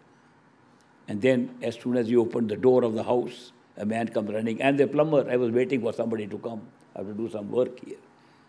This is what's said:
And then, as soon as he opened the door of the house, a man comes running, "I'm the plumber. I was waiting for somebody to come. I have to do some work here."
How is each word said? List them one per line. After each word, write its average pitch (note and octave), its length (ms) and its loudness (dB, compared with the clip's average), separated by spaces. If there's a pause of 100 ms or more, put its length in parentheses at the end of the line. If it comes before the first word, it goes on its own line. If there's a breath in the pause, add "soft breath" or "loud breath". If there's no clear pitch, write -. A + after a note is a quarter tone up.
(1080)
And G#2 140 -6
then, B2 300 2 (100)
as A#2 140 -4
soon B2 240 -2
as A2+ 100 0
he A#2+ 80 2
opened A#2 320 2
the G#2 80 -2
door B2+ 280 6
of A2+ 100 -2
the G#2+ 80 -4
house, - 500 -4 (240)
a G2 80 -6
man A2 240 -2
comes G#2 240 -4
running, A2 300 -2
"I'm C#3 160 4
the C#3 80 6
plumber. D3 420 2
I B2 80 2
was B2 140 2
waiting B2 320 2
for A2 100 -2
somebody A#2 360 -4
to G#2+ 100 -8
come. A2 240 -10 (320)
I - 60 -10
have G2 80 -8
to G#2+ 60 -10
do A2+ 140 -6
some G#2 220 -8
work B2 340 -2
here." - 200 -16 (440 soft breath)